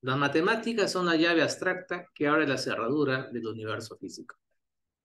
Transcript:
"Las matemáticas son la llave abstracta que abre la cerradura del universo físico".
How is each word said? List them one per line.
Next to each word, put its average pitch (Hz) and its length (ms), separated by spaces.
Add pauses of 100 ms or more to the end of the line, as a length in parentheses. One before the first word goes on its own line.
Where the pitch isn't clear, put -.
"Las 131 160
matemáticas 190 720
son 185 140
la 165 100
llave 165 280
abstracta 180 680
que 147 140
abre 151 180
la 135 120
cerradura 131 760
del 113 160
universo 110 500
físico". - 380 (680)